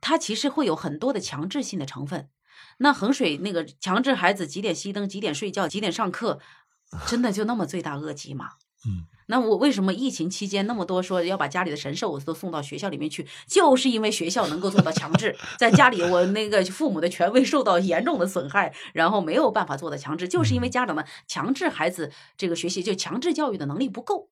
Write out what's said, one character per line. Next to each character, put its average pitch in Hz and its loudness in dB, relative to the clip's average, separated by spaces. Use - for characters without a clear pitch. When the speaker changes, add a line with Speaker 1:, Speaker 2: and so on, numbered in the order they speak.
Speaker 1:
他 320 2
其 226 -2
实 262 0
会 285 0
有 160 2
很 151 -6
多 254 0
的 208 -2
强 151 -6
制 277 -4
性 - -6
的 139 -6
成 139 -8
分。 151 -8
那 277 4
衡 220 0
水 175 0
那 185 -6
个 165 -2
强 190 -2
制 262 2
孩 190 4
子 190 -6
几 156 -8
点 202 -2
熄 202 -10
灯、 202 -4
几 196 -10
点 202 -2
睡 202 -6
觉、 196 -2
几 185 -4
点 208 -2
上 185 -2
课， 175 -4
真 240 0
的 233 2
就 208 -2
那 233 -2
么 208 -2
罪 170 -6
大 147 -6
恶 147 -8
极 139 -12
吗？ - -10
Speaker 2:
嗯。 90 -6
Speaker 1:
那 226 0
我 220 4
为 262 4
什 196 2
么 185 2
疫 247 -2
情 165 -4
期 190 -6
间 196 0
那 240 -2
么 196 -2
多 185 0
说 185 -2
要 180 0
把 156 0
家 180 -2
里 180 -2
的 147 -4
神 147 -6
兽 170 -4
都 147 -6
送 180 -8
到 156 -4
学 143 -10
校 165 -6
里 151 -8
面 151 -4
去， 160 -8
就 302 8
是 262 2
因 226 2
为 214 2
学 175 -2
校 185 0
能 151 -4
够 190 0
做 196 4
到 165 6
强 151 -4
制， 202 0
<laughs> - -10
在 233 6
家 247 10
里 208 2
我 180 4
那 208 0
个 202 6
父 233 -2
母 170 -2
的 170 2
权 175 2
威 254 8
受 277 2
到 196 4
严 185 2
重 285 0
的 180 2
损 175 -4
害， 180 2
然 165 4
后 208 2
没 160 -2
有 254 4
办 202 2
法 139 -6
做 165 -8
到 143 -6
强 147 -6
制， 180 -4
就 330 0
是 - 2
因 247 0
为 247 -2
家 247 0
长 208 -4
们 254 -4
强 185 -2
制 339 -2
孩 165 0
子 170 -6
这 190 -4
个 170 -2
学 - -4
习， 185 -4
就 202 -2
强 202 -4
制 330 0
教 277 -2
育 196 -6
的 147 -6
能 143 -4
力 262 0
不 214 -10
够。 - -4